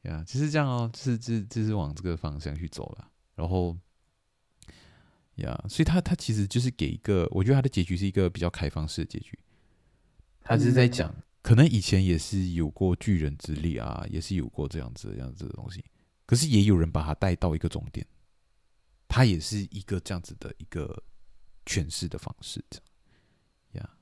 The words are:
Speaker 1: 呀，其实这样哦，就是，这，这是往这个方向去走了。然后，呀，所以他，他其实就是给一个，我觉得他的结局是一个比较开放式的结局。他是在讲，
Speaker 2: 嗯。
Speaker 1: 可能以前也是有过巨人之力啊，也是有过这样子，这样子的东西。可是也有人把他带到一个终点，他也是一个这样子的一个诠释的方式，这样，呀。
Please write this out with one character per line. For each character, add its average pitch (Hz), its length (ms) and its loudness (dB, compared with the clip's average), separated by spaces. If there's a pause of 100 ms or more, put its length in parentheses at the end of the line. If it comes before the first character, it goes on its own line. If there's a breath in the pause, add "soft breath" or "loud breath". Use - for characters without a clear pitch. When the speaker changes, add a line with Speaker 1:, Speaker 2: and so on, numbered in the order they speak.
Speaker 1:
呀， 80 240 -8
其 127 120 -6
实 147 120 0
这 156 80 0
样 143 100 2
哦， 120 240 -2
就 - 80 -14
是， 120 180 0
这， 117 240 -2
这 110 220 -4
是 110 100 0
往 73 200 -2
这 - 80 -12
个 87 140 -2
方 73 220 -6
向 73 160 -6
去 85 140 -8
走 - 180 -10 (120)
了。 - 120 -20 (240)
然 82 140 -4
后， 87 280 0 (1600 soft breath)
呀， - 320 -8
所 - 140 -2
以 - 20 6
他， 175 160 4
他 175 140 0
其 - 180 -4
实 104 140 2
就 123 140 0
是 127 100 0
给 78 180 -2
一 - 100 -4
个， 95 340 2
我 95 100 0
觉 113 80 2
得 139 60 8
他 135 60 4
的 135 60 0
结 95 140 0
局 87 140 0
是 98 100 0
一 95 40 0
个 92 200 2
比 87 80 -12
较 85 100 0
开 - 220 -2
放 78 160 -4
式 85 180 -6
的 - 20 -6
结 - 120 -12
局。 - 200 -14 (1040)
他 - 140 0
是 131 160 4
在 127 140 8
讲， 82 240 0
Speaker 2:
嗯。 - 120 -14 (200)
Speaker 1:
可 113 120 6
能 127 140 10
以 110 120 2
前 95 240 4
也 85 140 4
是 92 320 -2
有 82 180 0
过 90 280 2
巨 95 220 2
人 71 200 0
之 - 140 -6
力 76 260 -2
啊， - 320 -8
也 82 100 -4
是 98 140 -6
有 67 140 -2
过 73 180 -6
这 - 140 -6
样 60 140 -10
子， 50 200 -12
这 58 60 -8
样 64 120 -10
子 - 120 -12
的 - 80 -10
东 - 180 -12
西。 92 140 -14 (400)
可 - 100 4
是 147 140 4
也 104 160 8
有 101 120 8
人 80 140 4
把 78 140 0
他 78 100 -2
带 90 220 2
到 82 180 0
一 78 40 -2
个 85 100 -2
终 73 240 -6
点， - 120 -8 (1000)
他 127 180 6
也 95 140 4
是 104 200 -4 (120)
一 104 120 -10
个 92 180 -4
这 - 120 -10
样 87 80 -6
子 - 200 -16
的 - 180 -12
一 80 60 -14
个 - 360 -8 (640)
诠 76 240 -2
释 80 200 -6
的 - 100 -8
方 - 220 -12
式， - 280 -10
这 - 120 -18 (960)
样， - 100 -10
呀。 - 60 -14 (120)